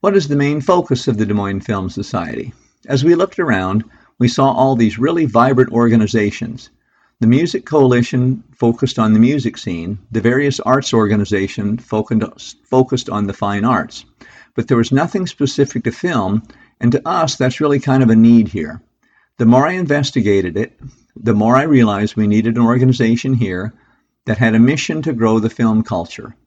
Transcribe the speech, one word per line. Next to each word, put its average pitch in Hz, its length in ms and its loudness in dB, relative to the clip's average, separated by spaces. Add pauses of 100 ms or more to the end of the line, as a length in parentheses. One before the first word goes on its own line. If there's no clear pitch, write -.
What 196 160 0
is 151 120 0
the 143 80 0
main 143 240 0
focus 147 480 0
of 117 80 0
the 107 100 0
Des 104 80 -4
Moines 98 260 -4
Film 98 280 -4
Society? 90 640 -8 (340)
As 135 160 -2
we 170 140 4
looked 185 240 -2
around, 101 420 -2 (360)
we 120 100 2
saw 135 240 0
all 135 240 0
these 110 220 0
really 160 260 0
vibrant 123 480 2
organizations. 113 960 0 (500)
The 117 60 2
Music 156 380 0
Coalition 127 880 2
focused 120 460 -2
on 110 140 2
the 107 60 4
music 123 400 2
scene, 87 400 -8 (140)
the 110 80 -2
various 131 400 0
arts 131 340 0
organization 104 840 0
focused, - 840 -6
focused 131 460 0
on 104 160 -4
the 98 60 -6
fine 101 320 -4
arts. - 400 -4 (500)
But 113 140 -6
there 127 80 2
was 117 160 0
nothing 170 340 -2
specific 139 580 -4
to 120 60 -2
film, 113 540 -4 (360)
and 120 120 2
to 143 160 -2
us, 165 280 -2
that's 127 240 -2
really 143 200 0
kind 135 220 2
of 113 80 4
a 110 60 4
need 113 320 6
here. - 320 -10 (580)
The 120 80 0
more 127 200 6
I 175 60 -2
investigated 123 840 -2
it, 110 220 -6 (380)
the 110 180 -2
more 110 220 2
I 135 80 4
realized 107 500 2
we 107 140 0
needed 110 280 0
an 120 60 2
organization 120 720 2
here 101 380 -4 (540)
that 110 120 -4
had 113 160 2
a 110 60 4
mission 147 420 2
to 156 100 -4
grow 113 280 0
the 110 100 -2
film 110 320 0
culture. - 540 -8 (100)